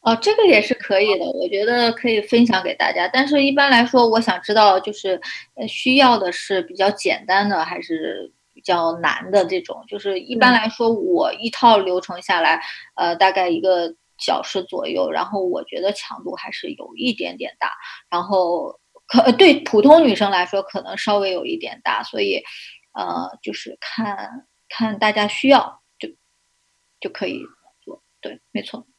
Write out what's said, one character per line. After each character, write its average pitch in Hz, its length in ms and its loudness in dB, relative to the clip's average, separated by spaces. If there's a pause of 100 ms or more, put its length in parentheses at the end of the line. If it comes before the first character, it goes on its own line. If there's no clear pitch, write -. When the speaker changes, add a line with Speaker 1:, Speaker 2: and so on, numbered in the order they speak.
Speaker 1:
哦， 226 180 2
这 415 160 2
个 453 120 4
也 233 120 6
是 208 140 -2
可 196 260 -2
以 202 200 2
的， - 60 -6
我 180 220 -6
觉 202 160 -4
得 240 280 0
可 233 180 -4
以 220 120 0
分 233 220 4
享 208 200 2
给 - 120 -6
大 - 160 0
家。 175 220 -2
但 269 140 2
是 285 160 2
一 277 80 2
般 277 180 2
来 240 160 6
说， 240 240 4
我 220 100 2
想 185 220 -2
知 - 100 -6
道 208 280 6
就 208 120 -8
是， 185 300 -6 (320)
呃， 220 140 -10
需 254 300 0
要 247 200 6
的 185 140 -2
是 190 320 -4
比 - 100 -14
较 190 160 0
简 196 380 -4
单 196 200 2
的 180 160 -2
还 175 160 -8
是 160 540 -8 (180)
比 - 100 -20
较 170 360 -2
难 160 320 -4
的 190 160 2
这 175 160 -4
种。 - 260 -14
就 202 120 -12
是 196 200 -6
一 247 160 -10
般 247 160 6
来 226 180 2
说， 226 200 0
Speaker 2:
嗯。 226 160 -2
Speaker 1:
我 170 280 0
一 226 180 -8
套 226 260 6
流 185 240 0
程 180 180 -12
下 180 220 -2
来， 160 180 2 (360)
呃， 170 200 -2
大 190 160 4
概 185 160 0
一 165 140 -2
个 175 320 0 (240)
小 - 240 -2
时 185 220 -6
左 - 240 -8
右， 180 240 -2
然 165 120 -2
后 196 220 -4
我 180 200 -4
觉 - 140 -12
得 196 120 -2
强 - 320 -14
度 175 100 -10
还 - 160 -14
是 - 220 -12
有 - 240 -16
一 247 180 -4
点 87 240 -10
点 - 220 -10
大。 - 100 -4 (400)
然 175 140 -2
后 175 560 -2 (260)
可-， - 160 4
呃， 247 120 6
对 349 260 6
普 208 240 2
通 311 200 10
女 220 120 4
生 196 160 0
来 180 160 0
说 196 160 -4
可 196 180 -10
能 190 160 -12
稍 208 220 0
微 196 120 -2
有 185 140 -6
一 170 140 -6
点 - 240 -12
大， 120 180 -2
所 - 200 -8
以， 98 200 -2 (520)
呃， 90 500 -8
就 107 100 -10
是 - 260 -16
看， 220 680 -10 (200)
看 220 300 -6
大 214 140 0
家 208 160 -2
需 269 220 -2
要 - 300 4 (200)
就， - 100 -12 (880)
就 - 140 -10
可 190 140 -6
以 - 160 -8 (420)
做。 - 160 -20 (180)
对， - 220 -16 (100)
没 202 120 -8
错。 - 240 -16 (120)